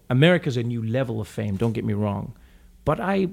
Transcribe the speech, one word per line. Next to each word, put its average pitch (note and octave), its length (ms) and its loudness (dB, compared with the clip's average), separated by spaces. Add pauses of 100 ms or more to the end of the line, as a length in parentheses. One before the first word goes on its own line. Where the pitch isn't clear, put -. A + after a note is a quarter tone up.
(100)
America's D3+ 480 4
a A#2+ 40 -2
new A#2 200 -4
level A2+ 400 -2
of G2+ 40 -8
fame, G#2 300 -4
don't A2+ 160 0
get A#2 140 -4
me A2 80 0
wrong. G2+ 420 -4 (480)
But D#3 160 0
I, F#3+ 320 0